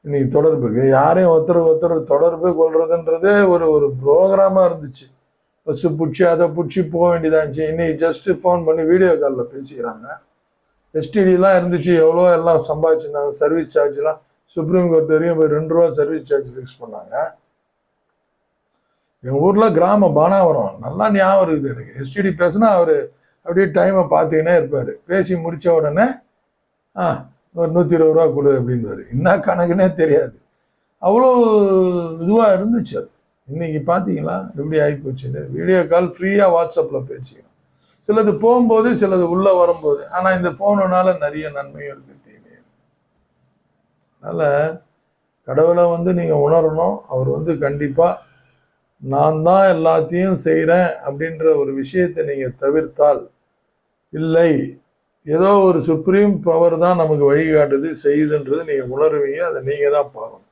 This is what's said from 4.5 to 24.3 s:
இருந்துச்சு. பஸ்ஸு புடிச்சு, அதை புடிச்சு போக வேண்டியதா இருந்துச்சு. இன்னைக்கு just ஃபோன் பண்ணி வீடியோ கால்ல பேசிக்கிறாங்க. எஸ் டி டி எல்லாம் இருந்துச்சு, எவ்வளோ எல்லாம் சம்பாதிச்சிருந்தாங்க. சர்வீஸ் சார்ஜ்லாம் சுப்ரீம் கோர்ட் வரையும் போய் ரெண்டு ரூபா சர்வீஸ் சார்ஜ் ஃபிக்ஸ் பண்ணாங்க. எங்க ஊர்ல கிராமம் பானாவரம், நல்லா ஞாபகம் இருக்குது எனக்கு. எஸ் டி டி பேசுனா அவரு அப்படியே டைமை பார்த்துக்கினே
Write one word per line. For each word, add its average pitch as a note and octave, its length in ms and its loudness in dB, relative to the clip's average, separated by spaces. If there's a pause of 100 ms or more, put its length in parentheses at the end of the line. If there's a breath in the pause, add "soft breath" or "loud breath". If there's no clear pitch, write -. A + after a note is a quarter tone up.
இருந்துச்சு. D#3 540 -6 (480)
பஸ்ஸு D3 160 -6
புடிச்சு, D#3+ 420 -2
அதை E3+ 220 2
புடிச்சு D#3+ 440 -4
போக E3+ 280 0
வேண்டியதா D#3 140 -2
இருந்துச்சு. D#3 360 -2
இன்னைக்கு D#3+ 400 -2
just D#3+ 180 -6
ஃபோன் F3 380 -2
பண்ணி D#3+ 200 0
வீடியோ F3+ 280 4
கால்ல C#3 320 -2 (100)
பேசிக்கிறாங்க. B2+ 640 -14 (720)
எஸ் D#3 200 -6
டி G#3 140 2
டி F#3 80 4
எல்லாம் F#3 220 4
இருந்துச்சு, F3 420 0
எவ்வளோ E3 360 4
எல்லாம் E3 360 2
சம்பாதிச்சிருந்தாங்க. D3+ 600 -2
சர்வீஸ் D3+ 500 -2
சார்ஜ்லாம் D3 400 -2 (280)
சுப்ரீம் E3+ 440 -2
கோர்ட் D#3+ 160 2
வரையும் D#3+ 300 0
போய் D#3 100 2
ரெண்டு D#3 280 -2
ரூபா E3+ 160 4
சர்வீஸ் D3 320 -2
சார்ஜ் C3+ 240 -2
ஃபிக்ஸ் B2 360 -18
பண்ணாங்க. A#2 500 -8 (1900)
எங்க C3 180 -6
ஊர்ல G3+ 320 4
கிராமம் F3+ 420 2
பானாவரம், D#3 680 2
நல்லா F3+ 320 -2
ஞாபகம் F#3+ 440 2
இருக்குது C3+ 200 -4
எனக்கு. - 240 -18
எஸ் C3+ 160 -12
டி G3+ 80 -4
டி G3 60 0
பேசுனா F3 360 0
அவரு E3+ 480 2 (260)
அப்படியே F3+ 280 -2
டைமை F3+ 440 2
பார்த்துக்கினே D#3+ 480 2